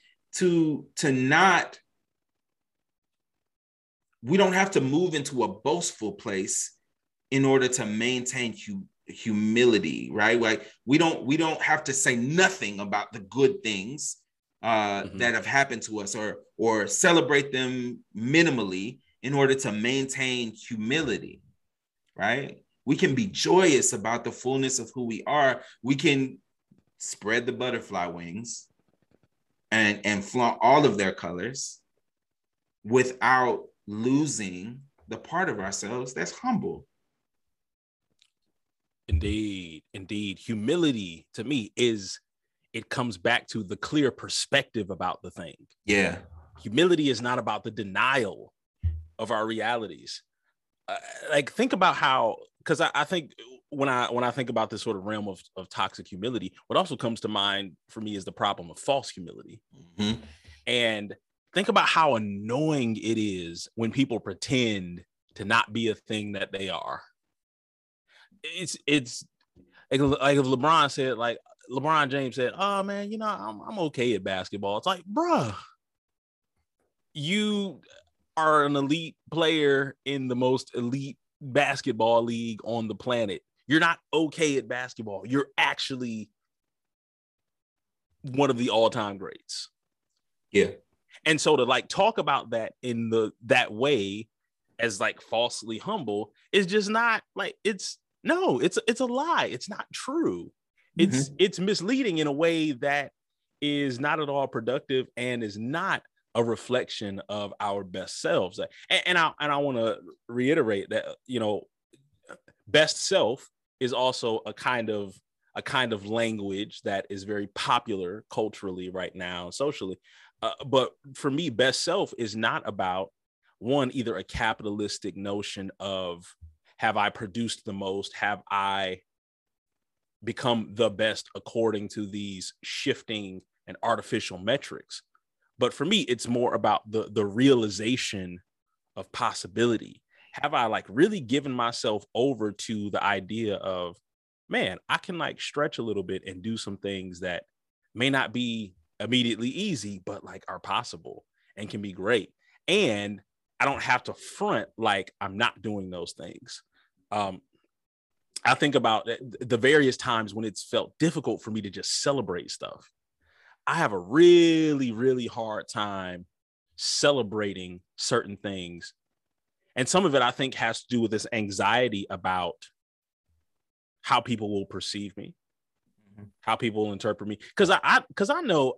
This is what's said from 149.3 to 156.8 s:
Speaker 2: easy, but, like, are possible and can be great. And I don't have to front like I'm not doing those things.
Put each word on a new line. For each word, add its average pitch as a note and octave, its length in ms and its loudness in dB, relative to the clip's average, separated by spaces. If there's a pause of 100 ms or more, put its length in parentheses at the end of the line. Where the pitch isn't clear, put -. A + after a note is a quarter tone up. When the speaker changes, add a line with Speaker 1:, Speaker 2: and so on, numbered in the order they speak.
Speaker 2:
easy, A2 560 -6
but, G2+ 180 -10
like, F#2+ 240 -16
are F#2+ 120 -10
possible F#2 640 -6 (300)
and G#2 140 -12
can G#2 120 -8
be G2+ 120 -8
great. F#2+ 400 0 (340)
And G#2 540 2 (380)
I B2 60 4
don't C3+ 180 0
have B2+ 200 4
to G#2 100 -8
front - 640 -4
like G2+ 340 0 (100)
I'm G2 160 -6
not A2+ 260 0
doing G2+ 260 -6
those F2 240 -8
things. - 500 -16 (480)